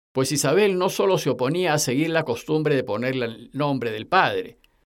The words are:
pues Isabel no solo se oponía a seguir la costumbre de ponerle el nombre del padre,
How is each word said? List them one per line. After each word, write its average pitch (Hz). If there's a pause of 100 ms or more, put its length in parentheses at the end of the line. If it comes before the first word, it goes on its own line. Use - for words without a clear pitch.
(120)
pues 135
Isabel 180
no 180
solo 190
se -
oponía 156
a 151
seguir 147
la 160
costumbre 151
de 131
ponerle 123
el 113
nombre 135
del 107
padre, 131 (340)